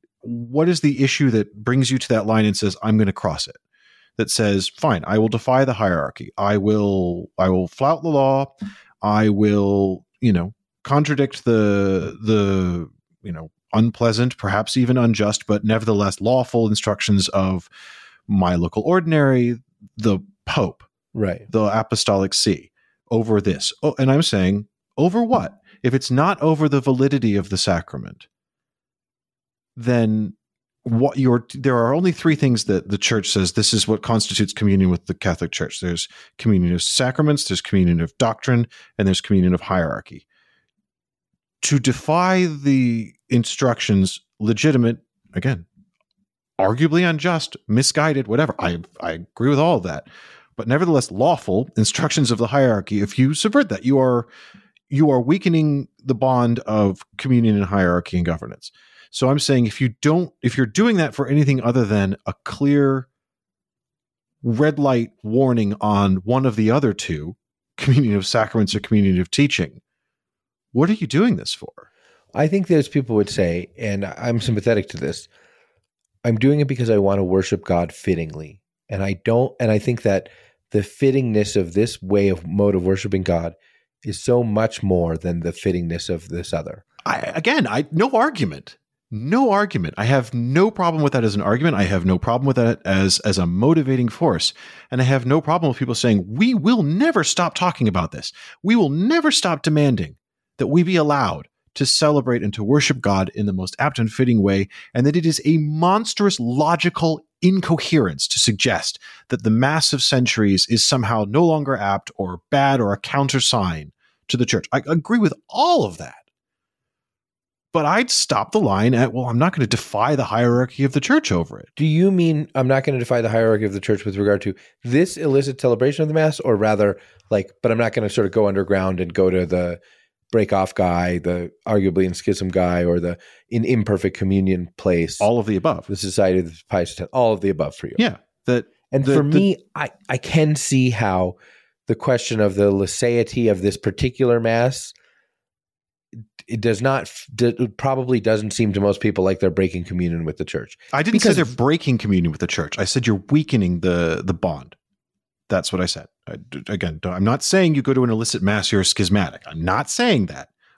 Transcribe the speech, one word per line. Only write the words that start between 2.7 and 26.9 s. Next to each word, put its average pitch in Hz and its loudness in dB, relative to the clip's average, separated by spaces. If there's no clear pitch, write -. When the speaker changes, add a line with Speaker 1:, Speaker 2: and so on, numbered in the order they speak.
Speaker 1:
'I'm 110 2
gonna 101 2
cross - -6
it'?" - -20
That 113 -2
says, 101 0
"Fine, 104 -2
I 107 0
will 110 4
defy 127 0
the 127 0
hierarchy. 90 -4
I 101 0
will, 98 0
I 92 2
will 92 2
flout 139 -2
the 165 -2
law. 135 0
I 107 2
will, 101 0
you 120 2
know, 90 -2
contradict 143 -2
the, 101 0
the, 95 0
you 101 -12
know, 80 -14
unpleasant, 117 0
perhaps 104 -2
even 127 2
unjust, 107 0
but 104 -2
nevertheless 107 0
lawful 120 0
instructions 104 0
of 95 -2
my 92 2
local 87 -2
ordinary, 147 2
the 107 0
Pope, - -2
Speaker 2:
Right. 98 -4
Speaker 1:
the 110 0
Apostolic 101 0
See, - -2
over 113 2
this." 95 -2
Oh, 147 0
and 131 2
I'm 143 4
saying, 101 0
over 180 2
what? 220 -2
If 123 0
it's 131 0
not 143 2
over 156 2
the 139 2
validity 127 2